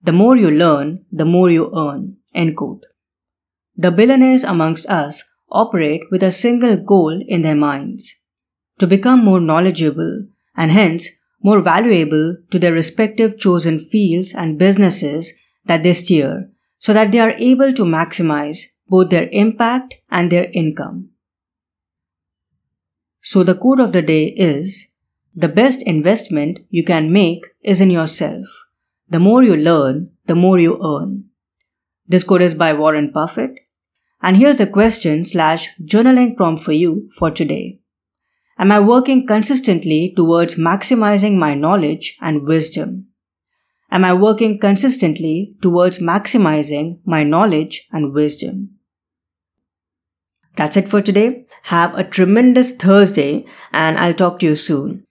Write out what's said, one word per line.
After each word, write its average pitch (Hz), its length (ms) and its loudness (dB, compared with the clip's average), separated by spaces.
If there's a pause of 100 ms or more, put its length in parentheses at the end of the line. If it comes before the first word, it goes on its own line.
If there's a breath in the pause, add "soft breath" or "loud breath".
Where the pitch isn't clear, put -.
The 175 60 0
more 214 240 4
you 190 160 2
learn, 156 600 0
the 156 100 -4
more 175 260 4
you 165 240 0
earn," 147 440 -8 (180)
end 160 220 -2
quote. - 280 -12 (920)
The 180 120 0
billionaires 254 540 4
amongst 165 460 -2
us 151 340 -4 (260)
operate 170 520 -2 (100)
with 185 100 0
a 190 80 2
single 240 460 0
goal 185 500 0
in 175 160 -2
their 156 140 0
minds, 147 640 -4 (600)
to 190 60 2
become 220 380 2
more 190 160 4
knowledgeable 165 880 -2 (320)
and 160 140 0
hence 170 360 0 (340)
more 202 200 2
valuable 170 760 0 (140)
to 180 100 -2
their 170 140 2
respective 214 640 -2
chosen 165 420 0
fields 185 540 -2
and 156 260 -6
businesses 175 720 0 (320 soft breath)
that 165 200 -2
they 175 100 4
steer, 165 560 0 (300)
so - 120 -2
that 214 220 2
they 240 60 2
are 226 180 0
able 262 340 2
to 262 120 -2
maximize 160 840 -2 (240)
both 185 200 4
their 165 220 0
impact 226 640 -2 (160)
and 175 180 -2
their 175 220 0
income. 165 600 -8 (2000)
So - 200 0
the 185 140 2
quote 254 240 0
of 208 140 0
the 175 80 0
day 156 340 -2
is, 170 560 -4 (420)
"The 160 280 -4
best 262 220 0
investment 160 760 -2 (100)
you 170 140 -4
can 160 260 -2
make 175 360 0 (160)
is 190 180 0
in 196 100 4
yourself. 165 680 -4 (500)
The 170 100 -2
more 226 240 6
you 202 120 4
learn, 151 540 0 (160)
the 170 80 -2
more 180 240 4
you 170 260 2
earn." 170 420 -6 (840)
This 180 160 2
quote 185 180 2
is 175 140 2
by 160 180 0
Warren 151 380 0
Buffett. 170 480 -6 (640)
And 185 140 4
here's 277 200 6
the 208 80 2
question 196 580 0
slash 165 440 -2 (100)
journaling 240 580 2
prompt 160 280 -2
for 151 80 -6
you 160 460 -2
for 165 120 -2
today. 156 500 -8 (800)
Am 196 140 2
I 208 80 6
working 254 480 2
consistently 190 880 0
towards 170 400 0
maximizing 202 840 0
my 151 160 0
knowledge 156 680 -2
and 147 260 -4
wisdom? 156 600 -2 (840)
Am 185 140 2
I 180 80 2
working 214 440 0
consistently 196 1040 -2
towards 180 380 2
maximizing 165 1080 -2
my 160 180 0
knowledge 156 680 0
and 147 220 -6
wisdom? 151 680 -4 (1800)
That's 151 220 -2
it 196 100 -2
for 208 140 0
today. 208 440 -2 (180 soft breath)
Have 175 320 -2
a 190 80 -6
tremendous 247 720 2
Thursday, 185 680 2 (260 loud breath)
and 160 260 0
I'll 175 260 -2
talk 175 160 -2
to 175 80 0
you 151 80 2
soon. 151 560 -4